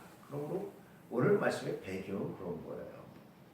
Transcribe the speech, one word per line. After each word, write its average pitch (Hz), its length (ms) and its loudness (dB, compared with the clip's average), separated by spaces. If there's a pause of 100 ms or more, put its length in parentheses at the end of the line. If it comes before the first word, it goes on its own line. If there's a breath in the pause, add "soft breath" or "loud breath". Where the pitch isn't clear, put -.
(260)
그러므로 151 460 -4 (380 loud breath)
오늘 123 280 8
말씀의 - 420 2
배경은 98 580 -4
그런 87 280 -6
거예요. - 380 -8 (500)